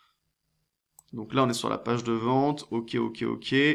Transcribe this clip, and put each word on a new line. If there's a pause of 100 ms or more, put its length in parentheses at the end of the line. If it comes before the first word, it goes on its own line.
(1120)
Donc
là,
on
est
sur
la
page
de
vente.
Ok,
ok,
ok. (200)